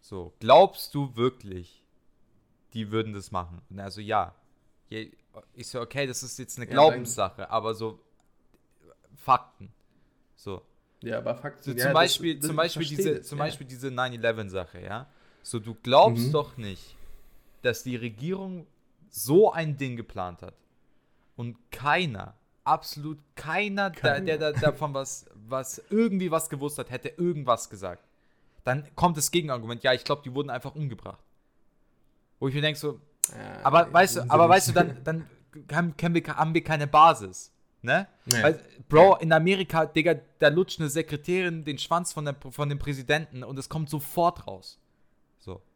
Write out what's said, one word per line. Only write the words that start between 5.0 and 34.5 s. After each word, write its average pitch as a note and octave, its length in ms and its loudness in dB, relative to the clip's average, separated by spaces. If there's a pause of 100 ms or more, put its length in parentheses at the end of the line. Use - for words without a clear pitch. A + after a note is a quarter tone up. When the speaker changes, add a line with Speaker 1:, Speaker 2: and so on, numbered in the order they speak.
Speaker 1:
ich B2 140 -16
so, B2 120 -8
okay, C3 260 -6
das B2+ 160 -8
ist B2 160 -14
jetzt - 200 -14
eine A#2+ 80 -12
Speaker 2:
Ja, B2 60 -10
Speaker 1:
Glaubenssache, B2 800 2
aber A2 240 -2
so A2 260 -10 (1160)
Fakten. - 560 0 (640)
So. G2 260 -14 (400)
Speaker 2:
Ja, A2+ 160 -8
aber A#2+ 180 -6
Fakten, - 280 -14
Speaker 1:
So, C#3 80 -8
Speaker 2:
ja, A#2+ 60 -6
Speaker 1:
zum B2 80 -2
Speaker 2:
das, C#3+ 80 0
Speaker 1:
Beispiel, E3+ 420 2
Speaker 2:
das, C#3+ 100 -10
Speaker 1:
zum D#3+ 60 -4
Speaker 2:
ich D3+ 40 -4
Speaker 1:
Beispiel E3 300 -2
Speaker 2:
verstehe D3 100 -8
Speaker 1:
diese, D#3+ 220 0
Speaker 2:
das, - 100 -16
Speaker 1:
zum C#3+ 100 -10
Speaker 2:
ja. D3 60 -2
Speaker 1:
Beispiel D#3 220 -10
diese B2+ 240 -10
nine B2+ 260 -4
eleven A2 340 -2
Sache, F2+ 300 -10
ja? G2+ 260 -12 (360)
So, - 160 -8
du A2 240 -10
glaubst B2 460 6
Speaker 2:
Mhm. D3 40 -2
Speaker 1:
doch D3 240 -2
nicht, G2+ 400 -14 (680)
dass A#2+ 200 -2
die B2 140 -6
Regierung D#3+ 680 -10 (440)
so F3+ 420 4
ein D#3 240 -4
Ding C3 200 -6
geplant F#2 460 -10
hat. F2+ 120 -18 (840)
Und A#2+ 200 -10 (140)
keiner, C3+ 640 -2 (300)
absolut D3+ 540 -4 (160)
keiner, G3 560 -4
der, - 100 -16
Speaker 2:
Keiner. D3 260 0
Speaker 1:
der D#3 120 -2
da, D3+ 140 -2
davon D3 420 -2
was, C3+ 400 -10
was, B2+ 560 -10
irgendwie G3 400 0
was D#3+ 180 -2
gewusst C#3+ 300 -8
hat, B2+ 120 -10
hätte B2+ 180 -8
irgendwas D3 600 -2
gesagt. F#2 340 -12 (600)
Dann C#3 220 -2 (100)
kommt E3+ 200 2
das D3 140 -2
Gegenargument, A#2+ 520 -4
ja, B2+ 120 4
ich B2 100 -6
glaub, D3 180 -2
die B2+ 120 -12
wurden C#3 160 -4
einfach B2+ 240 -10
umgebracht. C3 500 -10 (1120)
Wo C3+ 100 -4
ich C3 60 -6
mir D3 60 -2
denk D3+ 160 -2
so, D3 240 -8 (320)
Speaker 2:
Ja, G#2 300 -14
Speaker 1:
aber E3 240 6
Speaker 2:
ja, - 60 -12
Speaker 1:
weißt F3+ 240 4
du, - 40 -2
Speaker 2:
Unsinn. B2 100 -4
Speaker 1:
aber D#3+ 180 8
weißt F#3+ 200 6